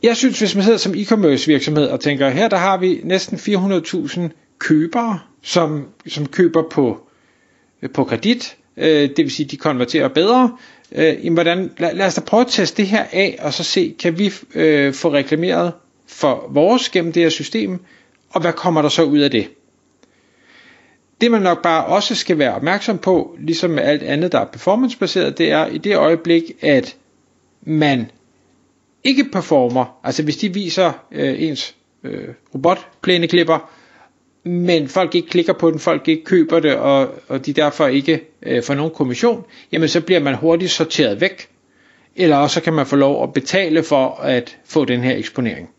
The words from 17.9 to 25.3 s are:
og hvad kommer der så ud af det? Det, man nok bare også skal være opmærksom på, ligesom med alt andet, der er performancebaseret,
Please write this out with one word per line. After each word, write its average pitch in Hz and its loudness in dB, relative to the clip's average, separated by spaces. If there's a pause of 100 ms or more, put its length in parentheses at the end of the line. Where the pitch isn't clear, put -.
og 185 -2
hvad 160 0
kommer 165 0
der 147 2
så 170 2
ud 147 2
af 139 2
det? 107 0 (1700)
Det, 233 2
man 220 2
nok 175 0
bare 165 0
også 208 0
skal 170 -2
være 127 0
opmærksom 185 -2
på, - 0
ligesom 165 -2
med 147 0
alt 147 0
andet, 156 -2
der 127 2
er 104 0
performancebaseret, 185 -2